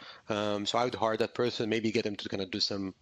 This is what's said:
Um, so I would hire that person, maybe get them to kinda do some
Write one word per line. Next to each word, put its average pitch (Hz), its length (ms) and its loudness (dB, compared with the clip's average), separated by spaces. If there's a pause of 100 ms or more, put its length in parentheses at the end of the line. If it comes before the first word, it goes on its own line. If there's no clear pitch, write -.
(280)
Um, 104 380 0
so 113 120 0
I 120 60 4
would 123 120 0
hire 110 220 2
that 110 160 0
person, 120 360 0
maybe 110 220 2
get 110 120 2
them 104 140 -2
to - 100 -8
kinda 98 200 -4
do 104 120 -4
some 98 420 0